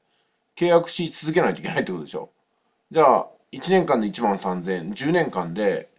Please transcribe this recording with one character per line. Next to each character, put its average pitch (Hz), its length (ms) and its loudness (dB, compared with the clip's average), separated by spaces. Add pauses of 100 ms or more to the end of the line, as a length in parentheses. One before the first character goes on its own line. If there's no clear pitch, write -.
(560)
契 170 120 0
約 170 220 4
し 165 200 -2
続 156 220 -2
け 170 100 4
な 113 80 2
い 85 40 -4
と - 60 -10
い - 20 -12
け - 60 -8
な 160 100 -2
い 131 40 0
っ - 20 -4
て 95 80 -6
こ 87 60 -6
と 76 60 -10
で 71 60 -14
し - 40 -10
ょ。 - 160 -10 (600)
じ 156 80 0
ゃ 135 180 6
あ、 - 100 -2 (260)
一 - 160 -8
年 180 160 4
間 135 160 2
で 107 60 -2
一 104 160 -4
万 101 160 0
三 90 260 -4
千 90 220 -4
円、 101 80 -8
十 143 180 -2
年 160 180 2
間 85 220 -6
で 98 460 -2